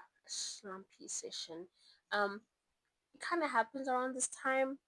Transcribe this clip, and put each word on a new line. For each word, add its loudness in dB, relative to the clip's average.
slumpy -8
session. -8
Um, 2
it -16
kinda 2
happens 2
around 2
this 0
time, 2